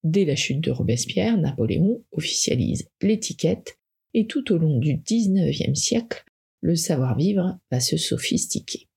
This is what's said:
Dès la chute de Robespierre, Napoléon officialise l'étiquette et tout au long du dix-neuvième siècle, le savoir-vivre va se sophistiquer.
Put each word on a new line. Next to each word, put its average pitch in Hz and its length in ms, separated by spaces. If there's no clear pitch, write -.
Dès 180 200
la 143 120
chute 143 260
de 131 80
Robespierre, 185 640
Napoléon 160 640
officialise - 760
l'étiquette - 760
et 220 120
tout 269 260
au 170 60
long 156 200
du 143 160
dix-neuvième 190 800
siècle, - 500
le 170 160
savoir-vivre 165 840
va 123 100
se 160 160
sophistiquer. - 1000